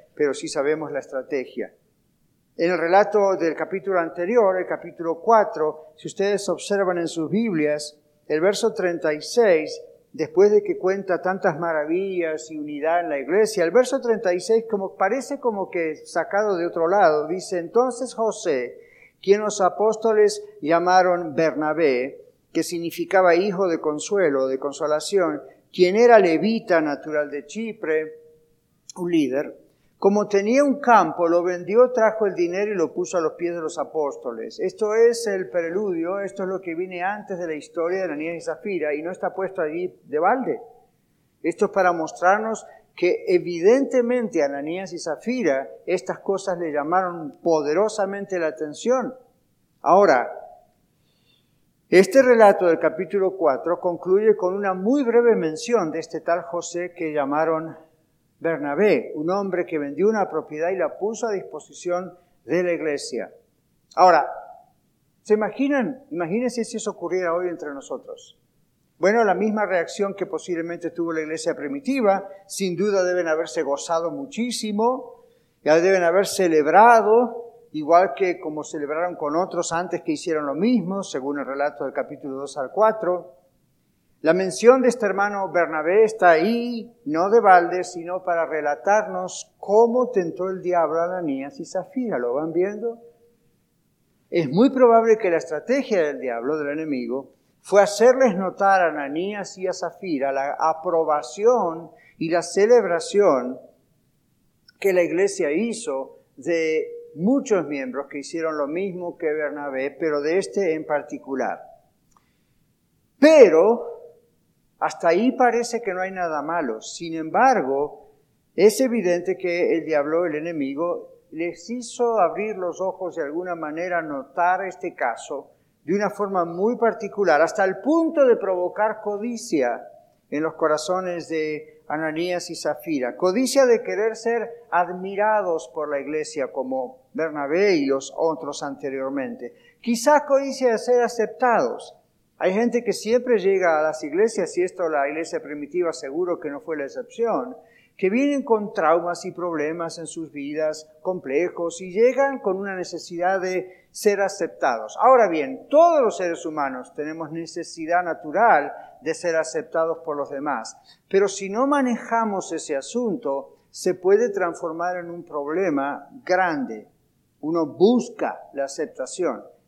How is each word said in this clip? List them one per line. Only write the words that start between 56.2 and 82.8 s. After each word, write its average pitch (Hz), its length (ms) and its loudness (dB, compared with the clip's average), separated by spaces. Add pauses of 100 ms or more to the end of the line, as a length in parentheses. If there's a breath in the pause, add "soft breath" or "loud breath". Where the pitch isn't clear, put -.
tal 170 220 -2
José 175 520 -8
que 160 200 -6
llamaron 160 640 -2 (600)
Bernabé, 147 760 0
un 156 160 -4
hombre 190 340 -2
que 165 140 -6
vendió 143 300 -2
una 208 200 0
propiedad 156 400 -4
y 190 80 -2
la 165 220 -4
puso 220 280 -6
a 214 60 -2
disposición 175 840 -8 (260 soft breath)
de 165 180 0
la 175 100 0
iglesia. 143 600 -6 (600)
Ahora, 170 360 6 (920)
¿se 214 100 0
imaginan? 247 800 -2
Imagínense 226 540 -4
si 220 120 -12
eso 208 140 -6
ocurriera 175 420 -4
hoy 180 160 -2
entre 151 240 -10
nosotros. - 640 -14 (600)
Bueno, 220 260 4
la 190 100 2
misma 208 300 0
reacción 185 480 -2
que 180 140 -6
posiblemente 165 640 -8
tuvo 165 240 -6
la 160 80 -4
iglesia 156 320 -4
primitiva, 190 720 -2 (180 loud breath)
sin 180 300 -4
duda 196 280 0
deben 180 220 0
haberse 160 360 -2
gozado 160 480 -2
muchísimo, 220 1120 -4 (400 soft breath)
ya 156 160 6
deben 185 220 4
haber 180 240 4
celebrado, 202 1300 6 (180)
igual 165 420 4
que 180 240 -2
como 151 260 -8
celebraron 156 520 -4
con 151 180 -4
otros 175 380 -2
antes 170 300 -4
que 165 100 -4
hicieron 151 320 -2
lo 139 100 -4
mismo, 196 480 0
según 143 360 -6
el 131 80 -6
relato 143 380 -4
del 131 100 -6
capítulo 135 420 -8
dos 139 220 -10
al 131 120 -6
cuatro. 180 640 0 (880)